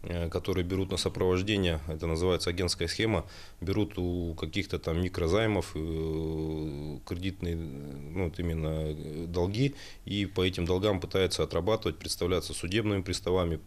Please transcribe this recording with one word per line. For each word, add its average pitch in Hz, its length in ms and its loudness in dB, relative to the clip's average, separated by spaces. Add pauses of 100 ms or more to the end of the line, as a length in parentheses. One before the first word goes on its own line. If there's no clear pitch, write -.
э, 85 260 0
которые 92 340 0
берут 92 260 0
на 92 80 0
сопровождение, 92 880 2
это 80 200 -4
называется 85 420 2
агентская 87 380 0
схема, 107 380 2 (340)
берут 95 400 0
у 87 340 0
каких-то 87 460 -4
там 82 200 0
микрозаймов, 92 760 2
э, 78 1300 -2
кредитные, 90 500 -4
ну, 73 680 -6
вот 80 160 -2
именно, 82 300 0 (180)
э, 76 400 -6
долги, 101 480 2 (300)
и 101 200 0
по 95 180 0
этим 92 220 2
долгам 95 340 4
пытаются 90 440 2
отрабатывать, 85 560 0
представляться 87 540 0
судебными 101 500 0
приставами 90 640 2